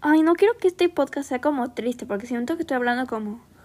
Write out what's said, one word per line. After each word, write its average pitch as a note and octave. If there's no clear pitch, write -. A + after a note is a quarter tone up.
Ay, D#4
no E4
quiero G#4
que F#4+
este F4
podcast C#4+
sea B3+
como B3+
triste, A#3+
porque G3+
siento B3
que E4+
estoy D4
hablando B3
como, A3